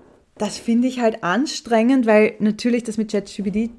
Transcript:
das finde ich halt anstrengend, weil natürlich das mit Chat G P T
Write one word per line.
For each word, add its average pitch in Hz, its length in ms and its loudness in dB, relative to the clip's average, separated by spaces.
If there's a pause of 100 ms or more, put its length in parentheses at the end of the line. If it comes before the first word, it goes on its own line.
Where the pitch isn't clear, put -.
(380)
das 208 220 -6
finde 233 280 2
ich 254 120 -4
halt 226 240 -8
anstrengend, 233 800 0
weil 214 320 4
natürlich 226 460 0
das 214 140 -8
mit 214 120 -2
Chat 202 160 -2
G - 160 -12
P 196 100 -2
T 220 280 -2